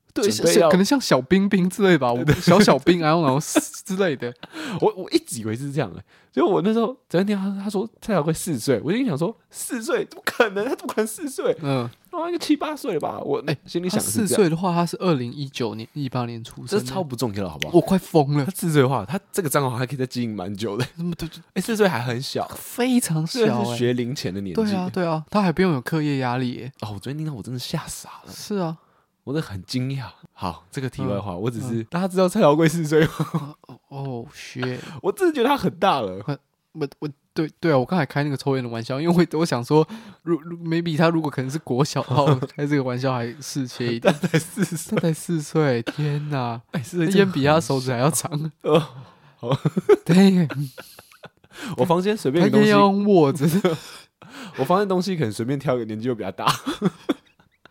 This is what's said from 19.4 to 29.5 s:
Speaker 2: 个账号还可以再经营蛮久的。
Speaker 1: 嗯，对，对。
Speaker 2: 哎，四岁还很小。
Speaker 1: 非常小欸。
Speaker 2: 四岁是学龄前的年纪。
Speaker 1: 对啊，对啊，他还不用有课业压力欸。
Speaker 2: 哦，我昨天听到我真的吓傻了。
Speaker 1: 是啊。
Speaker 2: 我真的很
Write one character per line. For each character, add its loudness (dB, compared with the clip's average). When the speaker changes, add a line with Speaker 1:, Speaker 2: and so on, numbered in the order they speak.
Speaker 2:
个 -4
账 2
号 0
还 -2
可 -8
以 -6
再 -2
经 -6
营 -4
蛮 -6
久 -4
的。 -2
Speaker 1:
嗯， -4
对， -10
对。 -18
Speaker 2:
哎， -4
四 -4
岁 4
还 0
很 -4
小。 -4
Speaker 1:
非 0
常 0
小 -6
欸。 4
Speaker 2:
四 2
岁 -2
是 -4
学 2
龄 -2
前 -6
的 -6
年 -8
纪。 0
Speaker 1:
对 0
啊， -4
对 -2
啊， -2
他 2
还 2
不 0
用 4
有 0
课 -2
业 0
压 0
力 -4
欸。 -12
Speaker 2:
哦， -8
我 -10
昨 -14
天 -8
听 -8
到 -6
我 -10
真 -10
的 -8
吓 -8
傻 -14
了。 -18
Speaker 1:
是 -8
啊。 -4
Speaker 2:
我 -8
真 -2
的 -10
很 -10